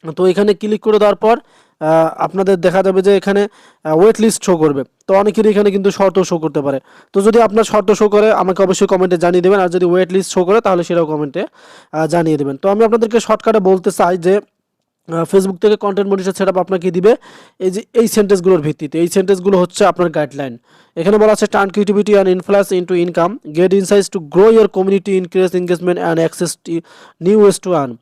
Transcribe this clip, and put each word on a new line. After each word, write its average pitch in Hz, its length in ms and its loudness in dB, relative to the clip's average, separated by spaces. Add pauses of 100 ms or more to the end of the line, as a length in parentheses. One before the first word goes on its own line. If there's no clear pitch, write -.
(160)
তো 185 100 2
এখানে 202 280 2
ক্লিক 214 260 -4
করে 214 180 0
দেওয়ার 208 180 2
পর, 226 220 2 (420)
আহ, 160 360 2
আপনাদের 180 440 -2
দেখা 185 220 0
যাবে 190 200 0
যে 196 140 2
এখানে, 196 320 0 (360)
আহ, 156 140 0
ওয়েট 214 220 4
লিস্ট 220 240 0
শো 180 120 2
করবে। 143 280 0 (220)
তো 190 80 0
অনেকেরই 208 360 2
এখানে 202 200 2
কিন্তু 196 200 0
শর্ত 190 280 0
শো 175 200 -2
করতে 156 220 -4
পারে। 139 200 -4 (320)
তো 196 80 0
যদি 220 200 4
আপনার 214 240 2
শর্ত 208 260 0
শো 214 180 2
করে 208 240 2
আমাকে 180 300 0
অবশ্যই 190 240 0
কমেন্টে 180 300 0
জানিয়ে 175 260 0
দেবেন, 196 180 2
আর 180 80 0
যদি 180 160 -2
ওয়েট 180 280 0
লিস্ট 185 200 -2
শো 180 120 0
করে 202 160 2
তাহলে 185 240 0
সেটাও 170 220 -2
কমেন্টে, 151 400 -6 (460)
আহ, 156 140 -2
জানিয়ে 160 300 0
দেবেন। 139 200 -4
তো 190 120 -2
আমি 214 160 2
আপনাদেরকে 220 360 0
শর্টকাটে 220 400 0
বলতে 190 300 0
চাই 180 280 -2
যে, 185 180 0
আহ, - 840 -10
Facebook 190 340 -2
থেকে 214 200 2
কনটেন্ট 196 340 -4
মনিটাইজেশন 190 260 -4
সেটআপ 190 220 -2
আপনাকে 180 320 -4
দিবে 185 260 2 (420)
এই 185 120 -2
যে 196 120 -8 (100)
এই 233 160 2
সেন্টেন্সগুলোর 190 520 2
ভিত্তিতে। 151 380 -6
এই 170 100 0
সেন্টেন্সগুলো 190 520 0
হচ্ছে 180 260 0
আপনার 175 240 0
গাইডলাইন। 139 480 -6 (380)
এখানে 190 220 0
বলা 214 140 4
আছে, 208 140 0
"Turn 196 240 0
creativity 208 440 0
and 196 120 2 (120)
influence 202 320 0 (100)
into 180 140 -6 (120)
income, 180 320 -2 (140)
get 175 180 0
insights 196 440 0
to 196 40 -4
grow 170 320 2
your 220 180 4 (100)
community, 190 460 -2
increase 185 360 -2
engagement 175 380 -2
and 170 180 -2 (120)
access 165 220 -6
to 165 300 -8 (480)
new 214 160 4
ways 196 180 2
to 185 80 -6
earn।" 139 320 -2